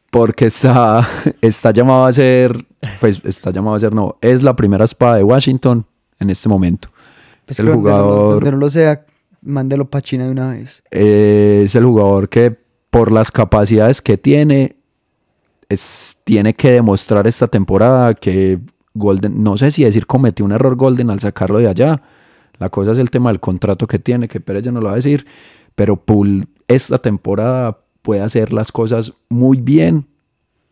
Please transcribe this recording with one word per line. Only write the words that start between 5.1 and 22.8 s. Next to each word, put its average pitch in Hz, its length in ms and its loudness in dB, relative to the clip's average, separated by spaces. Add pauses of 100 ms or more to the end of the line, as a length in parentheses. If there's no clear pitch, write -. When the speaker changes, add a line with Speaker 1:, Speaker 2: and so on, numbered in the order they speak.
Speaker 1:
de 98 60 2
Washington 123 640 0 (340)
en 98 100 -2
este 98 200 -4
momento. 95 400 -2 (560)
Speaker 2:
Pues - 140 -12
Speaker 1:
El 107 80 0
Speaker 2:
que - 40 2
donde 104 180 2
no 101 80 2
lo, 101 60 2
Speaker 1:
jugador 104 320 2
Speaker 2:
donde 143 160 0
no 135 60 -2
lo 143 120 0
sea, 151 360 0 (360)
mándelo 139 480 -4
pa' 139 120 -6
China 127 240 -6
de 131 60 -4
una 131 200 -6
vez. 117 400 -16
Speaker 1:
Eh, 104 760 4
es 95 100 -4
el 120 100 4
jugador 101 440 2
que 117 260 2 (360)
por 110 200 2
las 110 200 2
capacidades 107 720 2
que - 140 0
tiene, 139 580 0 (920)
es, - 540 -10
tiene 110 300 0
que - 180 2
demostrar 104 540 2
esta 117 220 -2
temporada 113 640 2
que 95 460 -2 (340)
Golden, 104 500 -2
no 104 140 0
sé 135 140 0
si 147 120 0
decir 107 220 2
cometió 120 400 -2
un 98 60 -2
error 127 240 0
Golden 127 340 0
al 101 100 -4
sacarlo 101 380 -2
de 117 100 2
allá. 127 360 0 (560)
La 92 100 -8
cosa 101 220 -2